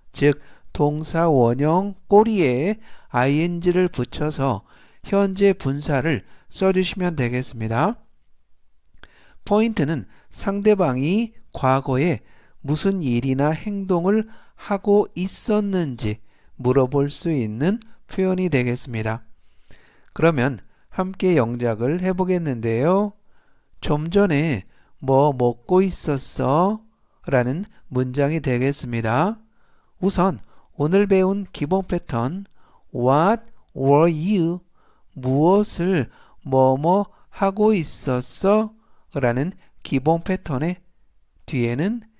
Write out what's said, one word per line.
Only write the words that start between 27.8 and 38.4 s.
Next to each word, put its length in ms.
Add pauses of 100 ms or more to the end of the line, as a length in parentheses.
문장이 520
되겠습니다. 1000 (600)
우선 400 (340)
오늘 320
배운 460
기본 340
패턴 600 (480)
"What 500 (320)
were 360
you?", 500 (520)
무엇을 960 (340)
뭐뭐 640 (220)
하고 440
있었어? 1000 (400)